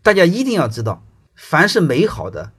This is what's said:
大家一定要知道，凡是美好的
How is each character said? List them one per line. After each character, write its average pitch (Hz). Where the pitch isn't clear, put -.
大 214
家 190
一 214
定 254
要 226
知 113
道， 110
凡 170
是 196
美 151
好 95
的 82